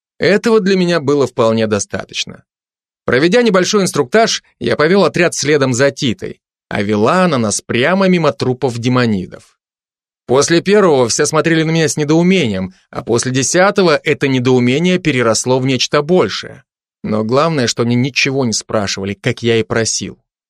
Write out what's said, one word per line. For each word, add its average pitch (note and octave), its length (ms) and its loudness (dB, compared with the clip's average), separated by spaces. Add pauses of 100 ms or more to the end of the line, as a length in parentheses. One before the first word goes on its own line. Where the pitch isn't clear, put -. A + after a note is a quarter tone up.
(180)
Этого G#3+ 420 0
для F#3+ 160 0
меня F3 240 0
было C#3 260 0
вполне A2+ 400 0
достаточно. - 800 -8 (600)
Проведя F3 380 2
небольшой G3+ 400 0
инструктаж, F3+ 600 0 (160)
я - 180 -2
повёл F3 280 2
отряд D#3+ 300 0
следом C#3 380 0
за C3+ 180 2
Титой, - 500 -6 (280)
а - 140 -4
вела A2 420 2
она D3+ 140 0
нас G#2+ 220 -2
прямо E3+ 480 0
мимо E3 240 2
трупов B2+ 460 -4
демонидов. A#2 800 -2 (680)
После C#3+ 340 2
первого E3+ 480 4
все D3+ 160 0
смотрели D#3+ 380 0
на D#3+ 80 -2
меня D#3+ 180 0
с - 80 -6
недоумением, D3+ 800 0 (160)
а - 140 -10
после A#2+ 260 -2
десятого F3 720 2
это D3 240 -2
недоумение C3 720 2
переросло B2+ 640 0
в B2+ 60 -2
нечто C3+ 360 0
большее. E3 640 -2 (400)
Но G#2+ 180 -2
главное, C3+ 460 0
что - 140 -4
они A#2+ 120 0
ничего C3+ 500 -2
не A2+ 80 -2
спрашивали, G2+ 640 -6
как A#2 300 -6
я A2+ 140 2
и A2 40 0
просил. A2 560 -4 (320)